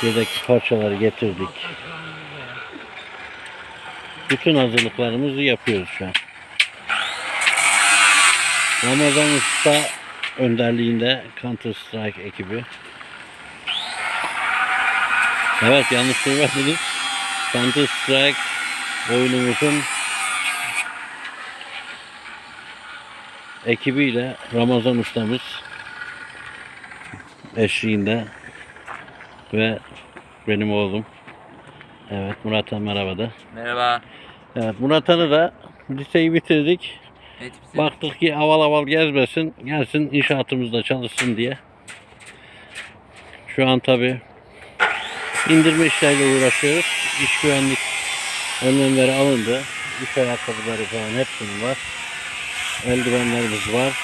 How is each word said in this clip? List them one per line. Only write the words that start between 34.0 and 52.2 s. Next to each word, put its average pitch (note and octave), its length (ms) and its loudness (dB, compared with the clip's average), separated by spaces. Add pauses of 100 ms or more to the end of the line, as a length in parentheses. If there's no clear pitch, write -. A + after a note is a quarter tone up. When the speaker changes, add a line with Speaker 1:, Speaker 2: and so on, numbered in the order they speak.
Speaker 1:
Evet, A2+ 240 0
Murat D3+ 300 4
Han'ı E3 220 6
da D#3+ 220 4 (380)
liseyi D#3+ 420 2
bitirdik. E3 680 2 (420)
Speaker 2:
Evet, B2 120 -12
bitirdik. - 240 -8
Speaker 1:
Baktık D3+ 420 -2
ki D#3 160 2
aval D#3 260 6
aval D3+ 240 4
gezmesin, D#3 680 2 (120)
gelsin D3 480 0
inşaatımızda B2+ 680 0
çalışsın B2 540 -2
diye. B2 200 -2 (2000)
Şu C3 120 4
an C3 120 6
tabi B2+ 420 2 (1300)
indirme D#3+ 360 6
işleriyle C#3 520 4
uğraşıyoruz. C#3+ 480 2 (380)
İş - 180 0
güvenlik C3+ 380 2 (840)
önlemleri C3+ 480 6
alındı. C3+ 480 2 (420)
İş - 140 -4
ayakkabıları A2+ 640 -2
falan A2 260 -6 (100)
hepsinin G#2+ 440 -4
var. C3 140 -2 (1080)